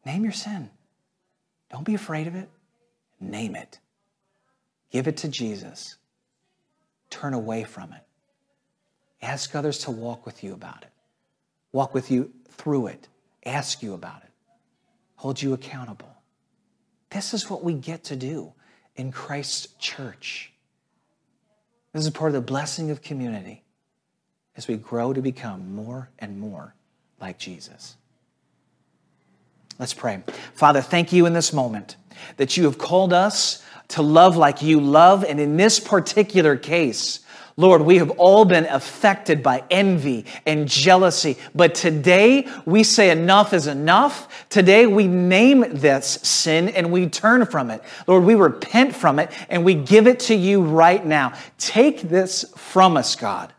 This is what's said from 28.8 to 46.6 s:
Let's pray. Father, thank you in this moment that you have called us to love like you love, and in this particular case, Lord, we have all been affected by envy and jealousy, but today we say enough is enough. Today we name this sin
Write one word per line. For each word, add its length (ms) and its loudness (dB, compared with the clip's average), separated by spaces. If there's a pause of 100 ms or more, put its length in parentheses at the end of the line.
Let's 160 -10
pray. 300 -10 (300)
Father, 280 2
thank 300 -4
you 140 4
in 80 -2
this 200 -4
moment 420 -6 (420)
that 200 -2
you 80 2
have 120 0
called 360 0
us 500 -2 (260)
to 120 -6
love 360 6
like 240 2
you 180 2
love, 460 6
and 140 -6
in 180 -2
this 220 2
particular 760 0
case, 640 -4 (380)
Lord, 240 6
we 160 6
have 140 2
all 340 6
been 200 4
affected 800 -2
by 260 -2
envy 560 0 (200)
and 220 -2
jealousy, 680 2 (160)
but 220 2
today 720 2 (180)
we 180 4
say 280 4
enough 420 2
is 140 0
enough. 840 -2
Today 380 6
we 200 2
name 600 4
this 400 0 (160)
sin 460 -2